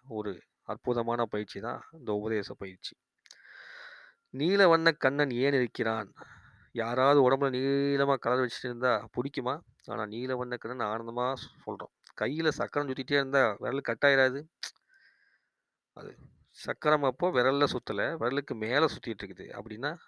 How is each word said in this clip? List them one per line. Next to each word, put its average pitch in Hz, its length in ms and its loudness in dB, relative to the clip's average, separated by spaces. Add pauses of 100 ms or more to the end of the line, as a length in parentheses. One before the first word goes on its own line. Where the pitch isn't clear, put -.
ஒரு 104 240 -4 (300)
அற்புதமான 117 640 -2
பயிற்சி 107 340 -6
தான் 117 220 -8 (100)
இந்த 139 220 -6
உபதேச 104 400 -2
பயிற்சி. - 400 -14 (1400)
நீல 175 340 2
வண்ண 165 260 6
கண்ணன் 143 420 2
ஏன் 139 220 4
இருக்கிறான்? 113 520 -2 (680)
யாராவது 127 460 4
உடம்புல 135 280 4
நீளமா 139 680 2
கலர் 127 260 0
வச்சுட்டு 123 260 -6
இருந்தா 123 220 0 (200)
புடிக்குமா? 131 440 -4 (300)
ஆனா 110 200 -6
நீல 123 300 -6
வண்ண 123 220 -6
கண்ணன் 117 320 -6
ஆனந்தமா 117 440 -4
சொ-, - 260 -12
சொல்றோம். - 340 -10 (220)
கையில 151 340 -2
சக்கரம் 143 400 -2
சுத்திட்டே 135 280 -2
இருந்தா 135 240 2 (180)
விரல் 123 280 -4
கட் 117 200 0
ஆயிராது? 135 320 4 (1600)
அது - 140 -14 (460)
சக்கரம் 147 500 0
அப்போ 147 240 0
விரல்ல 135 340 4
சுத்தல, 117 360 -2 (160)
விரலுக்கு 135 380 -2
மேல 117 300 0
சுத்திட்டு - 380 -4
இருக்குது. 92 260 -12
அப்படின்னா 110 420 -8 (160)